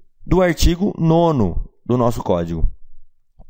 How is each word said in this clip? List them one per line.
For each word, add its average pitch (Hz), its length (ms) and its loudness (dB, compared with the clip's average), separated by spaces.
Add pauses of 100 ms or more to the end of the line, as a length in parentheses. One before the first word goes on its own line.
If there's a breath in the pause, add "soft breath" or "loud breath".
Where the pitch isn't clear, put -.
(260)
do 175 160 2
artigo 175 560 0
nono 160 720 2 (160)
do 117 100 0
nosso 117 280 0
código. 85 440 -2 (840)